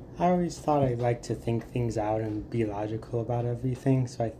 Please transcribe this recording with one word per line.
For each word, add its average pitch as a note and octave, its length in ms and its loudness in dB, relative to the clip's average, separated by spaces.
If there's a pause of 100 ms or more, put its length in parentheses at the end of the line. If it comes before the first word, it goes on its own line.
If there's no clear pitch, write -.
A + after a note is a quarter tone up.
(200)
I F3 100 4
always F3 300 2
thought D3 240 4
I'd A#2+ 160 2
like A#2+ 240 2
to A#2+ 100 -2
think A#2 320 -2
things A#2 320 -2
out A2 240 2
and G#2+ 300 -4
be A#2 140 2
logical G#2+ 560 -4
about A#2+ 240 -2
everything, B2+ 600 2
so - 200 -4
I A2+ 140 -4